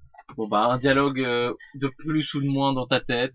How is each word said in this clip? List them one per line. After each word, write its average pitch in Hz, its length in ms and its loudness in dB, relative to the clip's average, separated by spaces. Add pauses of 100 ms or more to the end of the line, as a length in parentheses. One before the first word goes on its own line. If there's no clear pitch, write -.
(380)
Bon, 110 100 -4
bah, 107 220 2
un 127 80 0
dialogue, 135 420 2
euh, 120 320 0 (220)
de 135 140 -4 (100)
plus 156 340 -2
ou 143 80 -2
de 139 80 0
moins 139 240 2
dans 127 140 -2
ta 127 120 2
tête. 127 360 -2